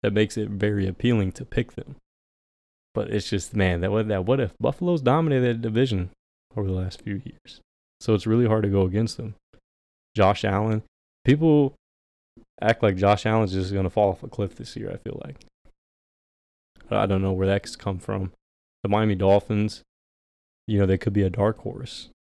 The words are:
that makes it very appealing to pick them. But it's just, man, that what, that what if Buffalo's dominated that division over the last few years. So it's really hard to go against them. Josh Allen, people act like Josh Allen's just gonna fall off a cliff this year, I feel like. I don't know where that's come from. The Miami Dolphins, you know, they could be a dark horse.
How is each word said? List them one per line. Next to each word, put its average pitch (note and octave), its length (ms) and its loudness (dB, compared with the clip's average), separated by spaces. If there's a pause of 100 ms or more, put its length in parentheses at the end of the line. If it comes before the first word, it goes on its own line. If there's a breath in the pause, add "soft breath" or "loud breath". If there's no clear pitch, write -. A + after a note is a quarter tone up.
that G#2 100 0
makes G#2+ 240 0
it G#2 120 -4
very G#2 380 0
appealing G2+ 460 0
to - 120 -12
pick - 280 -4
them. - 240 -14 (960)
But - 160 -4
it's G#2 180 -4
just, - 260 -4
man, F#2 260 2
that F#2+ 100 0
what, G#2+ 180 0
that G2 160 -2
what C3 160 2
if G#2 180 -4
Buffalo's D#3+ 440 -2
dominated B2+ 540 2
that A#2 60 -8
division A2 480 0 (460)
over G2+ 120 -2
the F#2 60 -2
last F#2 280 -6
few G2+ 220 -8
years. - 360 -20 (400)
So A2+ 140 2
it's G2+ 120 0
really A#2 200 4
hard A2 160 2
to G#2 60 0
go G2 140 4
against G2+ 340 0
them. A2+ 180 -12 (840)
Josh G2+ 280 4
Allen, G#2+ 380 0 (420)
people D3 500 4 (840)
act A2+ 220 2
like G2+ 140 2
Josh G2+ 300 2
Allen's A2 260 0
just F#2+ 220 -2
gonna F#2 160 0
fall G#2 200 2
off F#2 120 -8
a - 60 -16
cliff G2+ 260 -6
this - 220 -16
year, G#2+ 160 -10
I - 40 -10
feel - 280 -12
like. - 200 -16 (1500)
I G#2 160 0
don't F#2+ 160 0
know F#2+ 100 0
where F#2+ 160 0
that's G2 260 -2
come F#2+ 240 -8
from. F#2+ 340 -6 (500)
The G2+ 60 -4
Miami G#2 260 2
Dolphins, G2+ 680 2 (840)
you G#2+ 120 0
know, G2 80 4
they F#2 120 2
could G#2 140 -2
be G2+ 100 2
a F#2+ 80 2
dark G#2 280 0
horse. - 520 -14 (120)